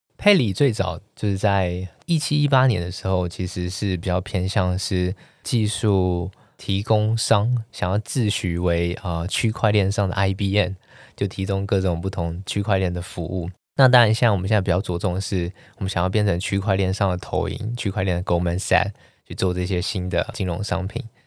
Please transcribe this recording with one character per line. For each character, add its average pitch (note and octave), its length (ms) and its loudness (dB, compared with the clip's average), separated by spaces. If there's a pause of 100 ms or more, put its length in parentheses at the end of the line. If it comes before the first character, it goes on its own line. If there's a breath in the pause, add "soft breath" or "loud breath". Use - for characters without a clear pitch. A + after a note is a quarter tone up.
(160)
佩 G#3 180 4
里 A#2+ 180 4
最 C3 200 2
早 F2 280 -4 (160)
就 G#2+ 120 -2
是 G2 80 0
在 F#2+ 520 2 (180)
一 E3+ 100 0
七 D3+ 240 0
一 D3 60 2
八 C3+ 220 4
年 F#2 120 2
的 F2 80 -2
时 F#2 200 -6
候， F#2 200 2
其 F#2 160 -6
实 F2+ 240 -4
是 F#2+ 280 -2
比 F2 100 -6
较 F#2 140 0
偏 F#2 280 -2
向 F#2 300 0
是 F2+ 340 0 (300 soft breath)
技 A2+ 240 0
术 F#2 640 2 (260 soft breath)
提 G2 280 -2
供 A2 340 2
商， A2+ 540 2
想 F2+ 180 -2
要 G2+ 80 2
自 A2+ 280 -2
诩 F2 360 -2
为， F2 400 0
呃， E2+ 240 -2
区 A2 240 -2
块 A2 220 0
链 G2 180 4
上 G2 180 0
的 F2+ 60 -4
I G2 180 2
B G2 240 -2
M， F#2+ 180 2 (420 loud breath)
就 G#2 100 -2
提 F#2+ 180 -4
供 G2 220 -2
各 F#2+ 140 2
种 F2 200 0
不 F#2 80 -4
同 E2+ 380 -4
区 G2+ 160 -2
块 G2 160 2
链 F2+ 160 0
的 F2 80 -4
服 - 220 -8
务。 F2+ 260 -4 (240)
那 C3+ 140 6
当 B2 120 6
然， A2 140 4
像 A2+ 180 2
我 G2 60 2
们 F2+ 80 -4
现 G#2+ 80 0
在 G#2 60 4
比 F#2 100 0
较 F2+ 100 2
着 F2 160 -2
重 F2+ 180 0
的 F#2+ 60 -2
是， F2+ 300 -2 (280 loud breath)
我 - 40 -6
们 F#2+ 80 -2
想 F2+ 100 -2
要 F2+ 80 2
变 G#2 160 0
成 F2+ 140 2
区 G2 220 -2
块 G2 160 0
链 F#2 180 0
上 F#2+ 160 0
的 F2+ 60 0
投 E2+ 320 -2
影， G#2 280 -6
区 G2 140 -2
块 G2 140 -2
链 F2+ 140 0
的 F2+ 40 -2
Goldman F2 380 0
Sachs， F#2 320 0 (340 soft breath)
去 - 80 -10
做 F#2 180 0
这 F2+ 140 -2
些 F2+ 160 -2
新 F2+ 260 -4
的 F2 240 0
金 F#2 140 -4
融 F2+ 160 -4
商 F2+ 240 -2
品。 - 160 -6 (240 soft breath)